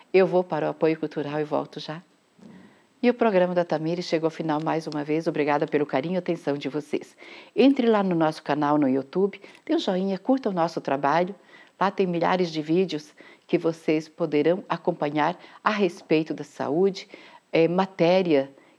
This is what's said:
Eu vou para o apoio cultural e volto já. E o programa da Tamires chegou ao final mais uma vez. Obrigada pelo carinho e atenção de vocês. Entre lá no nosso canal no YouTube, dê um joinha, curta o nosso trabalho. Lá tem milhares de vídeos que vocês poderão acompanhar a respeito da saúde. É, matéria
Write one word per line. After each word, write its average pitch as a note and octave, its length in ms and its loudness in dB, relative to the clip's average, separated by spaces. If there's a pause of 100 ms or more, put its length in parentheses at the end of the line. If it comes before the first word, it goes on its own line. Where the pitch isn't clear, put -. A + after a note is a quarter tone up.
(140)
Eu F#3 140 6
vou F3+ 160 2
para D#3 240 -4
o - 20 -2
apoio D#3+ 300 0
cultural D3+ 400 -6
e D3+ 40 0
volto D3 360 -4
já. D#3+ 240 -12 (960)
E A#3+ 80 4
o A#3+ 40 2
programa F#3 420 2
da F3 100 2
Tamires E3 400 -4
chegou D#3+ 220 0
ao D#3 40 0
final D#3 300 -4
mais D#3+ 240 -4
uma D3 180 -6
vez. D#3 220 -2
Obrigada D3+ 400 0
pelo D3 200 0
carinho D#3 300 -4
e - 20 0
atenção E3 400 -4
de C#3+ 120 -6
vocês. - 460 -8 (400)
Entre C4 320 4
lá G#3+ 160 4
no F#3 100 0
nosso D#3 300 0
canal D3 340 0
no C#3+ 120 4
YouTube, D#3 520 0 (240)
dê D#4 80 -2
um E4+ 60 2
joinha, F#3+ 400 -2
curta C4 300 0
o F#3+ 40 -4
nosso E3 280 -2
trabalho. D3 520 0 (460)
Lá F#3+ 100 2
tem G3 160 0
milhares F3 460 0
de D#3 100 -6
vídeos D#3 520 -2 (340)
que E3+ 100 0
vocês D#3+ 520 -2
poderão D#3 580 0
acompanhar D#3 720 -2 (240)
a G#3 60 2
respeito F3 640 0
da D3 100 -10
saúde. E3 640 -2 (460)
É, D#3+ 160 4
matéria F3 840 2 (280)